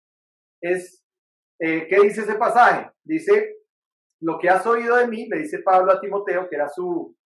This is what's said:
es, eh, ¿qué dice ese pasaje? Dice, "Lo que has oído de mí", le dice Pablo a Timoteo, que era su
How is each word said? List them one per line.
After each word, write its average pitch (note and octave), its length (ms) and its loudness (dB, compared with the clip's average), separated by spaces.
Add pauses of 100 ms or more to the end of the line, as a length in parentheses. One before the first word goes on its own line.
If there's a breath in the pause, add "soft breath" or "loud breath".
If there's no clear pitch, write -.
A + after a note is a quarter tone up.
(640)
es, F3+ 420 -6 (560)
eh, D#3+ 280 -4
¿qué F#3+ 140 4
dice G#3 180 2
ese G#3+ 160 -4
pasaje? G#3+ 520 2 (160)
Dice, G3 520 0 (640)
"Lo D#3+ 180 -4
que F3 100 0
has F#3 160 4
oído A#3 320 0
de A#3+ 120 2
mí", A3+ 200 -8
le F3+ 100 -6
dice - 200 -8
Pablo F#3 340 4
a F#3+ 80 2
Timoteo, G3 480 -4
que D3+ 60 -10
era C#3+ 140 -2
su F3 580 -8